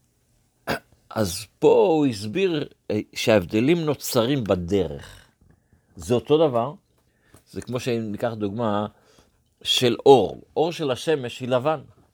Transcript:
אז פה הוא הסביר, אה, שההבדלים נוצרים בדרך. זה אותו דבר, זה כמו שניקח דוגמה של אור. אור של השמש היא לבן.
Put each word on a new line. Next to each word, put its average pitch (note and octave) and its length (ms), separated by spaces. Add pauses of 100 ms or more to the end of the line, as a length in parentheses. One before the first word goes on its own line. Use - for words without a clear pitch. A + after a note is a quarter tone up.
(1120)
אז G2 360 (120)
פה G#3+ 300
הוא D#3 180
הסביר, C3+ 600 (220)
אה, G#2+ 100 (140)
שההבדלים B2 640
נוצרים C3+ 640
בדרך. F2+ 840 (720)
זה F#2 180
אותו D3 340
דבר, B2 240 (800)
זה F#2+ 100
כמו A#2+ 200
שניקח A2+ 540
דוגמה G#2 520 (760)
של - 340 (100)
אור. F#2 360 (140)
אור E3 160
של D3+ 180
השמש B2+ 500
היא B2+ 80
לבן. C3 320 (340)